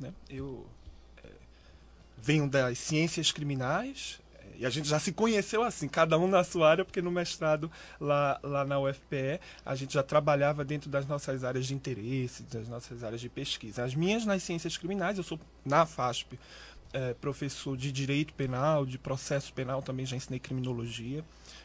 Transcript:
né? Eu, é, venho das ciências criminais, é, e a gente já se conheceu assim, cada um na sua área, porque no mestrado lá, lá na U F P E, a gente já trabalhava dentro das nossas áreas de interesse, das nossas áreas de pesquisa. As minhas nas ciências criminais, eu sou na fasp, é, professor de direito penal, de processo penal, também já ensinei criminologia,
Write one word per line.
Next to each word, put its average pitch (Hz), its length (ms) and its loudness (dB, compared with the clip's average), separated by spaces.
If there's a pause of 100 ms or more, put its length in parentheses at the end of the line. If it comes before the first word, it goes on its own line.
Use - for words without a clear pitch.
né? 139 100 -8 (180)
Eu, 135 380 -10 (560)
é, - 60 -18 (920)
venho 143 280 4
das 127 280 4
ciências 160 540 2
criminais, 147 880 -2 (160)
é, - 80 -20 (160)
e 113 60 -2
a 127 40 2
gente 143 200 -2
já 151 100 4
se 175 140 0
conheceu 214 500 2
assim, 190 240 -2
cada 165 320 6
um 180 80 6
na 190 160 6
sua 165 260 6
área, 170 140 6
porque - 180 -2
no 175 80 0
mestrado 160 640 0 (260)
lá, 143 460 4
lá 139 220 0
na 139 120 0
U 139 120 2
F 135 100 -4 (100)
P 151 60 -2
E, 139 240 0 (260)
a 135 80 -4
gente 135 200 -4
já 139 100 4
trabalhava 147 640 4
dentro 147 240 -4
das 139 180 0
nossas 135 380 -2
áreas 127 220 0
de 131 60 -2
interesse, 127 680 -4
das 113 240 -8
nossas 120 380 -10
áreas 117 160 -6
de 120 80 -8
pesquisa. 123 560 -6
As 127 100 -4
minhas 202 300 2
nas 196 180 0
ciências 165 320 -4
criminais, 190 420 -2
eu 180 60 -4
sou 160 160 -6 (260)
na 156 200 6
fasp, 123 480 -4 (580)
é, 131 220 -2
professor 139 640 -4
de 131 120 -2
direito 139 440 0
penal, 139 520 2
de 131 120 -6
processo 139 560 -4
penal, 131 280 -2
também 131 240 -4
já 127 120 -4
ensinei 127 240 -6
criminologia, 123 840 -4 (420)